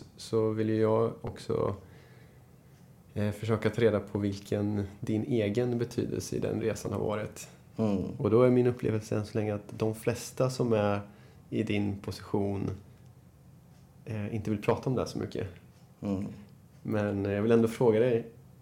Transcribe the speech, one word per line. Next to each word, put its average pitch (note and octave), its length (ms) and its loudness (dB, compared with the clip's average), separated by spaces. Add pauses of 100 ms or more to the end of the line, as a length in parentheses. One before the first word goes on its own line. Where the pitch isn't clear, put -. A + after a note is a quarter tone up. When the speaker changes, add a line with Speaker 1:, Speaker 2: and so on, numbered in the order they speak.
(180)
Speaker 1:
så A2 320 0
vill A2 200 0
ju A2 120 2
jag A2 300 4 (100)
också, - 540 -2 (1400)
eh, G#2 180 -2
försöka A2 380 0
ta A2 120 0
reda G#2 180 6
på G2+ 200 -4
vilken G#2 680 0 (120)
din G#2+ 240 0
egen A#2+ 540 0
betydelse A#2+ 580 -4
i A#2 40 -2
den G#2+ 220 -2
resan G#2+ 320 -4
har G2+ 60 -2
varit. G#2+ 480 -4 (300)
Speaker 2:
Mm. G#2+ 200 2 (200)
Speaker 1:
Och G#2 120 0
då A2+ 120 8
är B2+ 80 8
min B2 180 6
upplevelse A#2 500 -2
än G#2 80 -2
så A#2 120 -6
länge G#2+ 180 0
att - 240 -10
de A2 160 0
flesta - 540 -2
som B2+ 240 0
är G#2 280 2 (480)
i A#2 140 0
din G2+ 360 0
position, G2+ 720 -4 (1400)
eh, G#2+ 300 -4
inte G#2 140 -2
vill G#2+ 120 0
prata - 280 2
om C3 60 0
det G#2 60 2
här E2 60 0
så - 120 -6
mycket. - 280 -4 (540)
Speaker 2:
Mm. G2+ 240 -2 (580)
Speaker 1:
Men, G#2 420 -2
eh, G2+ 60 0
jag G2+ 100 0
vill A2+ 100 2
ändå A#2 160 6
fråga A2+ 320 4
dig, A#2 280 2 (340)